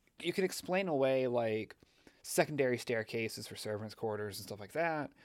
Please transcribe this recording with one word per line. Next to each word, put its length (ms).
you 120
can 120
explain 440
away, 400
like, 480
secondary 540
staircases 680
for 80
servants' 380
quarters 440
and 80
stuff 140
like 120
that. 380